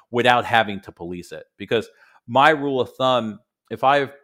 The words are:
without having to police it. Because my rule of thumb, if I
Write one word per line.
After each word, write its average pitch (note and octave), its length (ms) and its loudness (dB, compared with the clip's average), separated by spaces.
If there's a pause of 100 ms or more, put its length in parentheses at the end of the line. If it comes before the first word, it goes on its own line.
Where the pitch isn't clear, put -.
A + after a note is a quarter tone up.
(100)
without A#2+ 360 2
having G#2+ 340 0
to - 100 -20
police F2 420 -14
it. D#2 120 -18 (140)
Because G#2+ 280 -4 (400)
my C3 220 4
rule C#3+ 320 0
of - 160 -6
thumb, A#2+ 440 -2 (300)
if A2+ 140 -8
I C#3 220 4 (180)